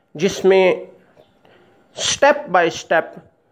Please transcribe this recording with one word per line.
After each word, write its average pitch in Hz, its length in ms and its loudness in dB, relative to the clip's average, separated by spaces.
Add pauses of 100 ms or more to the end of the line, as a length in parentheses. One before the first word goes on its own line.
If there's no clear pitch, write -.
(160)
जिसमें 185 720 0 (1080)
step - 520 0
by 170 220 0
step - 340 -4 (480)